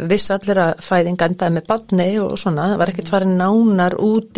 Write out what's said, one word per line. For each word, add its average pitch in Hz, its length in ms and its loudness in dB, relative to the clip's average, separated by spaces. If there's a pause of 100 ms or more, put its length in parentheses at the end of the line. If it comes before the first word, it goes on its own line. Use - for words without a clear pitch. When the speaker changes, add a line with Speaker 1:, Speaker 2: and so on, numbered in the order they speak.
Speaker 1:
vissu 202 240 2
allir 196 240 -2
að 170 220 2
fæðing 175 400 0
endaði 175 380 0
með 160 100 -6
barni 208 540 0
og 180 180 -4
svona, 165 320 -2
það 208 80 0
var 170 80 2
ekkert 175 240 -6
Speaker 2:
Mhm. 202 60 2
Speaker 1:
farið 185 200 2
nánar 190 640 2
út 220 400 0